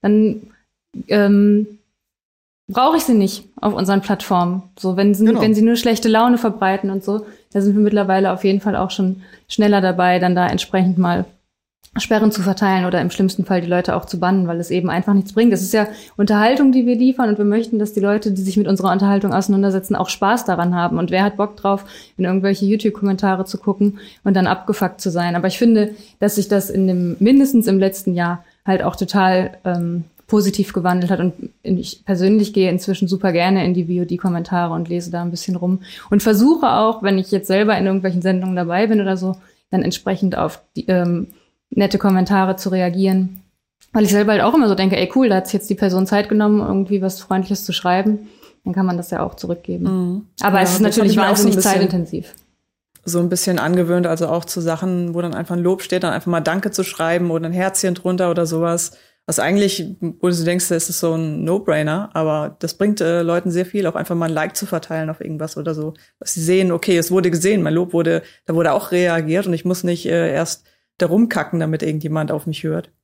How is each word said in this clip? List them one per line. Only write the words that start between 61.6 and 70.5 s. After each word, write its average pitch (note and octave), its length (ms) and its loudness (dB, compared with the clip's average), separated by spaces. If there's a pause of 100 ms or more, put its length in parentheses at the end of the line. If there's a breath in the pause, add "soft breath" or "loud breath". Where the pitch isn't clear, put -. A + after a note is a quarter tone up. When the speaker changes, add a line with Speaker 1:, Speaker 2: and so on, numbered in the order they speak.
Speaker 3:
aber D3+ 440 -2
das - 160 -8
bringt, G#3 260 -2
äh, E3+ 220 0
Leuten E3+ 280 -2
sehr F3 140 -2
viel, F#3+ 220 -4
auch D#3+ 80 -4
einfach F3 200 -4
mal E3+ 120 -2
ein D#3+ 80 -2
Like D#3 220 -4
zu G3+ 100 -6
verteilen D#3+ 420 -6
auf D#3+ 120 -10
irgendwas D#3 360 -10
oder D#3 180 -6
so. D#3 200 -8 (240 soft breath)
Dass - 160 -8
sie E3+ 80 -6
sehen, F#3 300 2
okay, E3+ 260 0
es E3 120 -2
wurde F3+ 200 2
gesehen, F3 320 0
mein D#3 120 -2
Lob F3 180 -2
wurde, E3 300 0 (240 loud breath)
da E3 80 -4
wurde E3 180 2
auch - 180 -2
reagiert F3 560 0
und F3+ 80 -2
ich D#3+ 100 -8
muss F3+ 200 -2
nicht, F3 220 -4
äh, E3 260 0
erst D#3+ 320 -4 (340)